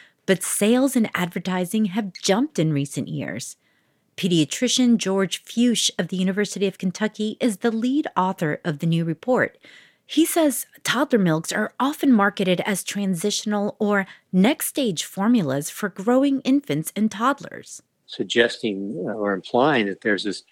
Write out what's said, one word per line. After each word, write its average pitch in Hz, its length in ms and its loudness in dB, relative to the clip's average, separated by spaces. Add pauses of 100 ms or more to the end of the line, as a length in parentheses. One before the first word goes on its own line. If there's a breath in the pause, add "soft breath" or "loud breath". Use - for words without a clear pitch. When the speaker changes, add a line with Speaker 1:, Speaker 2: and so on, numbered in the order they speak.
(260 loud breath)
Speaker 1:
but 190 160 2
sales 247 540 2
and 226 180 2
advertising 185 720 -2
have 196 280 -4
jumped 240 440 0
in 160 160 2
recent 139 340 -4
years. 117 480 -8 (600)
Pediatrician 226 800 2
George 190 480 -2
Fuchs - 560 0
of 175 80 -2
the 190 80 -6
University 190 520 -2
of 185 100 -6
Kentucky 214 640 -4
is 220 160 0
the 233 140 0
lead 254 440 0
author 185 480 0
of 151 160 -4
the 170 80 -2
new 165 160 2
report. 165 540 0 (480 soft breath)
He 320 200 2
says 311 400 0 (180)
toddler 254 360 0
milks 165 320 2
are 214 300 -4
often 277 320 2
marketed 196 480 2
as 196 200 -2
transitional 202 960 -2
or 202 300 0 (240 loud breath)
next 196 360 2
stage 226 360 -2
formulas 185 680 0
for - 200 -6
growing 262 520 2
infants 240 540 0
and 214 160 2
toddlers. - 680 -6 (240)
Speaker 2:
Suggesting, 117 1000 -2
uh, 113 60 -6
or 101 220 -2
implying 120 540 2
that 95 120 -8
there's 104 240 -2
this 101 280 -6